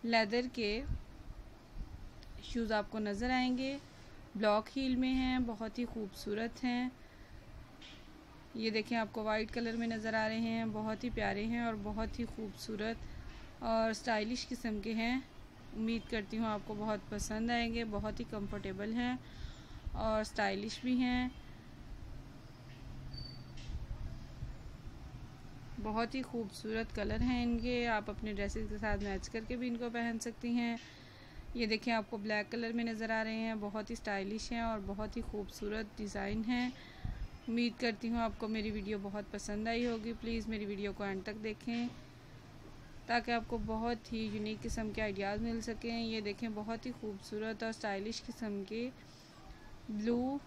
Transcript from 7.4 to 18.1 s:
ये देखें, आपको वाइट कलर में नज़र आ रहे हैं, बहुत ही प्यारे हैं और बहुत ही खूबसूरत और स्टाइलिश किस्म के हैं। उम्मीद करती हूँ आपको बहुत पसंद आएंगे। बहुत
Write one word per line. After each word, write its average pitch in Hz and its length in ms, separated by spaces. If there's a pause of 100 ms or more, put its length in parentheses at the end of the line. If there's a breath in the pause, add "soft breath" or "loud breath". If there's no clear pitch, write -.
ये 220 160
देखें, 220 260
आपको 220 260
वाइट 220 280
कलर 233 260
में 233 100
नज़र 220 280
आ 220 120
रहे 220 120
हैं, 226 340
बहुत 214 300
ही 247 80
प्यारे 202 340
हैं 240 200
और 226 180
बहुत 214 360
ही 240 80
खूबसूरत - 1400
और 226 300
स्टाइलिश 220 520
किस्म 226 360
के 220 120
हैं। 240 300 (520)
उम्मीद 220 360
करती 214 260
हूँ 226 100
आपको 214 280
बहुत 214 360
पसंद 220 400
आएंगे। 233 400
बहुत 208 280